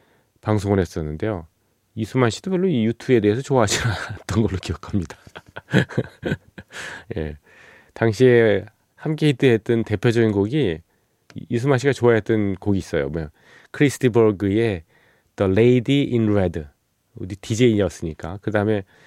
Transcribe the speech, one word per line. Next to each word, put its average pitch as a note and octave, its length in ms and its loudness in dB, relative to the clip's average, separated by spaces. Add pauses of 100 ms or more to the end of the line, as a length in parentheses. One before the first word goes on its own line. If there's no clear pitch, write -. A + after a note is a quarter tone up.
(420)
방송을 G2+ 380 0
했었는데요. E2 680 -6 (480)
이수만 A2+ 340 0
씨도 - 220 -6
별로 F#3 160 0
이 A#2+ 180 0
유투에 A#2 360 0
대해서 G#2 200 2
좋아하지 B2 380 0
<laughs> - 40 -4
않았던 G#2+ 600 -2
걸로 F#2 140 -2
기억합니다. - 600 -6 (500)
<laughs> - 1500 -6
예, D2+ 200 -6 (560)
당시에 A2+ 720 4 (300)
함께 D#3 340 -2
히트했던 A#2 560 2
대표적인 A2+ 460 0
곡이 G2+ 500 -2 (540)
이-, - 140 -12
이수만 B2 300 0
씨가 C3+ 140 2
좋아했던 A2 640 2
곡이 G2+ 200 0
있어요. D#2 320 -4
뭐, D2+ 200 -6 (420)
크리스티 C3+ 380 0
버그의 G#2 760 0 (540)
The G2 140 2
Lady B2 600 4
in A2+ 180 2
Red, F2+ 360 0 (500)
우리 F#2+ 200 -12
디제이였으니까. G2 1040 -2
그 G#2 100 -6
다음에 G#2 320 0 (240)